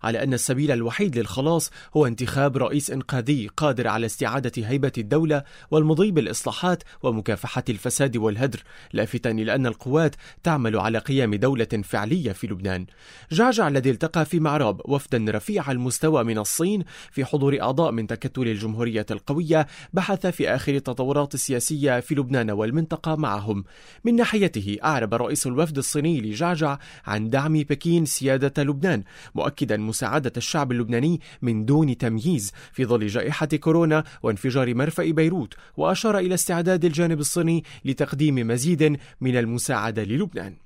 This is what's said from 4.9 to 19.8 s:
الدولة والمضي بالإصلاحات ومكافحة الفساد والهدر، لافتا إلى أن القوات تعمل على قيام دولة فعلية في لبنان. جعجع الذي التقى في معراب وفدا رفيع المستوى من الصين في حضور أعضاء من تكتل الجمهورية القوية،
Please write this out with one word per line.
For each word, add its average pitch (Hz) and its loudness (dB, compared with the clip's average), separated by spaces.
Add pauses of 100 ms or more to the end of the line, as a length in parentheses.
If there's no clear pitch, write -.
الدولة 143 2 (280)
والمضي 156 4
بالإصلاحات 160 0 (200)
ومكافحة 113 -2
الفساد 120 0
والهدر، 110 0 (300)
لافتا 113 -2
إلى 110 0
أن 131 2
القوات 143 0 (280)
تعمل 117 2
على 110 0
قيام 120 2
دولة 113 0
فعلية 117 -2
في 107 -8
لبنان. 92 -4 (460)
جعجع 214 4
الذي 135 2
التقى 156 0
في 175 0
معراب 143 2
وفدا 131 0
رفيع 139 -2
المستوى 127 2
من 113 0
الصين 175 0 (280)
في 131 -2
حضور 139 2
أعضاء 131 2
من 110 -4
تكتل 123 -4
الجمهورية 110 -2
القوية، 151 0 (260)